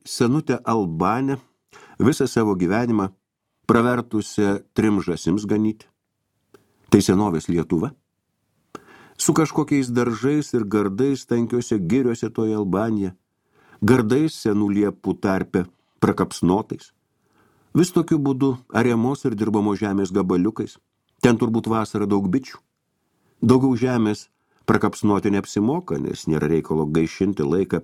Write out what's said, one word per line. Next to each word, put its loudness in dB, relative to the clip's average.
senutę -2
Albanę, -2
visą 2
savo 0
gyvenimą 0
pravertusią 0
trim 2
žąsims -2
ganyti. -2
Tai 8
senovės 0
Lietuva. -2
Su 2
kažkokiais 0
daržais 0
ir 0
gardais 0
tankiose 0
giriose 0
toji -2
Albanija. -2
Gardais 2
senų 0
liepų -2
tarpe -2
prakapsnotais. -2
Vis 2
tokiu 0
būdu 0
ariamos 0
ir -2
dirbamos 0
žemės -2
gabaliukais. 0
Ten 4
turbūt 0
vasarą -2
daug 0
bičių. -6
Daugiau 4
žemės -2
prakapsnoti 2
neapsimoka, -2
nes -8
nėra 0
reikalo 0
gaišinti -2
laiką -2